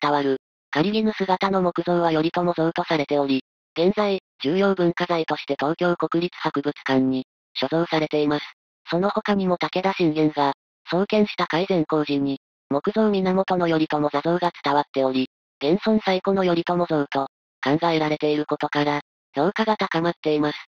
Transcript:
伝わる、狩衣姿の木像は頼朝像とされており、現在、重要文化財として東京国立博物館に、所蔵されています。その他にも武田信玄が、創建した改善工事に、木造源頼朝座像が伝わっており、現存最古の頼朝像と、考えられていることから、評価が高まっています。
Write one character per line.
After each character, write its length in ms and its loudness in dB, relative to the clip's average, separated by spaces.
伝 100 0
わ 120 2
る、 160 0
狩 220 0
衣 200 2
姿 380 0
の 120 2
木 200 -2
像 200 2
は 100 2
頼 180 2
朝 220 -2
像 200 0
と 120 -2
さ 120 0
れ 100 0
て 120 0
お 80 2
り、 160 0
現 160 4
在、 260 0
重 160 0
要 160 4
文 180 2
化 140 -4
財 180 0
と 120 -4
し 100 -10
て 120 -2
東 180 -2
京 200 0
国 260 -2
立 160 -4
博 220 -4
物 140 -2
館 160 0
に、 240 0
所 140 -2
蔵 180 0
さ 140 0
れ 80 -2
て 140 0
い 60 0
ま 120 0
す。 40 -12
そ 100 0
の 100 0
他 240 -2
に 120 0
も 100 2
武 260 -4
田 100 0
信 200 2
玄 180 2
が、 220 0
創 160 0
建 200 2
し 100 -8
た 100 -2
改 200 0
善 180 2
工 200 0
事 140 -2
に、 200 -2
木 240 0
造 180 2
源 340 2
頼 420 2
朝 240 0
座 100 -2
像 180 0
が 120 0
伝 120 0
わ 60 2
っ 120 0
て 120 0
お 80 0
り、 160 0
現 200 2
存 220 2
最 180 0
古 120 0
の 100 0
頼 180 2
朝 140 -2
像 200 0
と、 220 -4
考 240 0
え 100 2
ら 100 0
れ 100 -4
て 140 0
い 40 0
る 100 -2
こ 100 -4
と 120 -4
か 160 0
ら、 160 -2
評 180 0
価 120 -2
が 120 0
高 240 -2
ま 100 0
っ 100 -2
て 140 0
い 60 2
ま 120 0
す。 60 -12